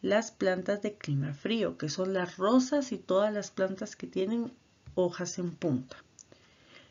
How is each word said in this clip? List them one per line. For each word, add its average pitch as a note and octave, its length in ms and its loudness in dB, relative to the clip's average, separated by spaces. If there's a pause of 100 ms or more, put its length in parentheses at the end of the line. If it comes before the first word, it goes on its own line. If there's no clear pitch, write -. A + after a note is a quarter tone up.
las G#3 260 2
plantas F#3+ 540 0
de G#3 100 -2
clima D3 400 -2
frío, F#3+ 460 -2
que D3+ 100 -4
son F#3 240 -2
las F3+ 240 -2
rosas B3+ 540 4
y G3+ 60 -4
todas G3+ 360 2
las G3+ 160 -4
plantas F#3+ 460 -4
que - 100 -10
tienen A3 460 -2 (420)
hojas F3 460 -2
en F3 100 -2
punta. C3+ 480 -2 (920)